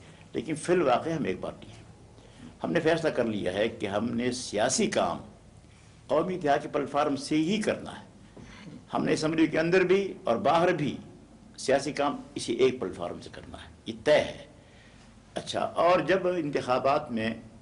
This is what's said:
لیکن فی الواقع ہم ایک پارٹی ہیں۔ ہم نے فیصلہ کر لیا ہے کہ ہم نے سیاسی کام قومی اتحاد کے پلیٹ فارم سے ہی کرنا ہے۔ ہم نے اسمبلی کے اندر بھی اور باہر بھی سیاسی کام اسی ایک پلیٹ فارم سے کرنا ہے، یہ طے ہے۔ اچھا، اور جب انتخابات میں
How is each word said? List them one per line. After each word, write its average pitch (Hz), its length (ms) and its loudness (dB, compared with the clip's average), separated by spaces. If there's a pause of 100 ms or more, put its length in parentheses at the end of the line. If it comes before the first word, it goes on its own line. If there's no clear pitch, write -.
(340)
لیکن - 220 -4
فی 170 180 -2
الواقع 139 360 2
ہم 156 140 -2
ایک 92 180 -4
پارٹی - 260 -10
ہیں۔ - 120 -20 (840)
ہم - 80 -2
نے 170 80 2
فیصلہ 156 300 2
کر 123 160 0
لیا 95 280 -2
ہے 107 160 0
کہ - 160 -6
ہم 104 240 -2
نے 120 220 -2
سیاسی 123 560 0
کام 87 300 0 (880)
قومی 175 280 0
اتحاد 143 280 2
کے - 40 -10
پلیٹ - 220 -2
فارم 143 260 2
سے 143 200 -2
ہی 180 260 2
کرنا - 380 -4
ہے۔ - 80 -20 (840)
ہم - 120 0
نے 160 80 2
اسمبلی 156 340 2
کے 156 120 0
اندر 175 240 4
بھی 190 300 2 (100)
اور 117 140 2
باہر 165 360 4
بھی 147 240 -2 (600)
سیاسی 135 340 0
کام 139 300 -2 (140)
اسی - 180 -4
ایک 127 260 4
پلیٹ 113 160 -6
فارم - 260 -8
سے - 100 -16
کرنا - 260 -16
ہے، - 140 -18 (140)
یہ 113 80 -8 (100)
طے 147 80 4
ہے۔ - 340 2 (880)
اچھا، - 260 -6
اور 170 400 4
جب 180 280 2
انتخابات 143 840 0
میں 113 180 -2 (320)